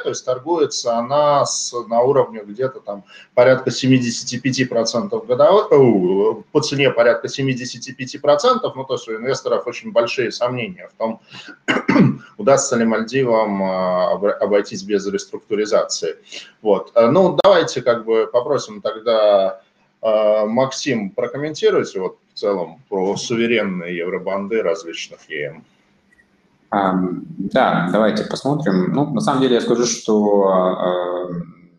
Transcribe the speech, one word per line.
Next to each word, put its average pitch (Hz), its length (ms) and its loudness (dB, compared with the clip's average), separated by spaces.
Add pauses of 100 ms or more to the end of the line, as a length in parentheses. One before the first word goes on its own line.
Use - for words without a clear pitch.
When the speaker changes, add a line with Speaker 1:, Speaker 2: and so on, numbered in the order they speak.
Speaker 1:
то 143 60 -6
есть 120 180 -6
торгуется 127 720 -2
она 143 480 2
с, - 260 -6 (140)
на 117 160 2
уровне 123 420 2
где-то 104 360 -6
там 101 240 -12 (300)
порядка 127 360 4
семидесяти 123 680 0
пяти 131 240 -2
процентов 113 640 -2
годовых, 151 440 4
э, 104 800 4
по 151 120 0
цене 139 280 0
порядка 117 380 2
семидесяти 127 640 -6
пяти 131 260 -12
процентов, 147 560 0
ну, 131 100 -10
то 131 100 -6
есть 120 140 -6
у 110 60 -8
инвесторов 120 540 -4
очень 113 240 -10
большие 117 400 0
сомнения 110 600 -6
в - 60 -16
том, 113 220 -4 (460)
<clears throat> - 540 2 (180)
удастся 127 380 2
ли 117 80 2
Мальдивам, 113 800 0
э, 95 40 0 (460)
обо-, 98 200 0
обойтись 101 500 0
без 98 240 -2
реструктуризации. 101 1120 -2 (440)
Вот. 98 360 0
Э, 117 100 6
ну, 151 360 4
давайте, 165 380 4
как 117 240 0
бы, 113 280 0
попросим 120 480 -2
тогда, 104 800 2 (420)
э, 107 440 2
Максим, 117 640 -2
прокомментируйте 147 880 -2
вот 90 160 -8 (160)
в - 60 -20
целом 90 500 -4
про 98 280 -2
суверенные 101 800 -2
евробанды 95 680 -4
различных 82 560 -6 (100)
Е 73 200 -8
М. 73 160 -18 (1080)
Speaker 2:
Ам, 92 540 -2 (140)
да, 92 540 0
давайте 107 320 2
посмотрим. 135 680 -2
Ну, 143 200 0
на 113 80 -2
самом 135 220 0
деле 123 140 4
я 113 40 2
скажу, 120 240 0
что, 92 1500 0
э, 87 40 -8 (440)